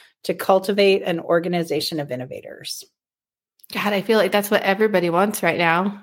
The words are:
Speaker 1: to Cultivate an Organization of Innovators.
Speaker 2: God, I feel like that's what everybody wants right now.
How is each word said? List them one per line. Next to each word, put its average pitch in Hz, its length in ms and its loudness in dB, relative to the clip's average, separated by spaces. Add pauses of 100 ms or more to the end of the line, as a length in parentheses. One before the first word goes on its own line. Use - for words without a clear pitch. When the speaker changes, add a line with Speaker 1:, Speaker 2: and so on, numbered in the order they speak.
(240)
Speaker 1:
to 180 100 -2
Cultivate 196 680 2
an 170 180 -2
Organization 170 800 -2
of 143 100 -6
Innovators. - 720 -12 (880)
Speaker 2:
God, 202 200 -2
I 196 100 0
feel 220 160 2
like 190 140 2
that's 202 180 0
what 208 120 2
everybody 196 480 2
wants 190 320 0
right 170 160 0
now. 175 440 0